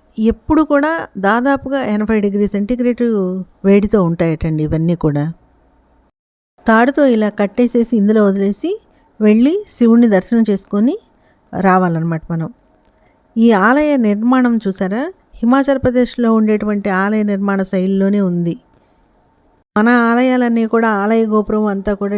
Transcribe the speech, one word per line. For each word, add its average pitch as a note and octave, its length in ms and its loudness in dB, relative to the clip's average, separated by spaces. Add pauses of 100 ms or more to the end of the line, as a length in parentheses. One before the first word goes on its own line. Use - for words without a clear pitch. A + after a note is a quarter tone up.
(180)
ఎప్పుడు A3+ 440 0 (100)
కూడా D4 200 2 (360)
దాదాపుగా C4 520 0 (160)
ఎనభై G#3+ 300 -2
డిగ్రీ G3+ 200 0 (100)
సెంటీగ్రేడ్ A#3+ 480 -2 (640)
వేడితో G3+ 320 2 (100)
ఉంటాయటండి D#3+ 600 -2
ఇవన్నీ D#3+ 260 0 (100)
కూడా. D3 200 0 (1400)
తాడుతో B3 380 2 (120)
ఇలా G#3+ 140 0 (120)
కట్టేసేసి A#3 600 0
ఇందులో G#3+ 280 2
వదిలేసి G3+ 420 -2 (480)
వెళ్ళి A3 340 4 (220)
శివుణ్ణి A#3 400 4
దర్శనం A3+ 340 0
చేసుకొని G#3 460 -2 (580)
రావాలన్నమాట F3 720 0 (100)
మనం. E3 160 -6 (840)
ఈ A3+ 120 4 (200)
ఆలయ D4 240 2 (160)
నిర్మాణం A#3+ 460 2 (120)
చూసారా, G3 380 -4 (360)
హిమాచల్ C4+ 460 2
ప్రదేశ్లో B3 440 0 (100)
ఉండేటువంటి G#3 500 -2 (140)
ఆలయ G#3+ 180 -2 (100)
నిర్మాణ G3 300 -2 (100)
శైలిలోనే G3 500 0 (100)
ఉంది. E3+ 240 -2 (1200)
మన A3 140 4 (200)
ఆలయాలన్నీ A#3+ 540 0 (100)
కూడా A3+ 160 0 (120)
ఆలయ A3+ 220 0 (100)
గోపురం G#3+ 400 0
అంతా G3 180 -4 (100)
కూడా G3+ 160 -4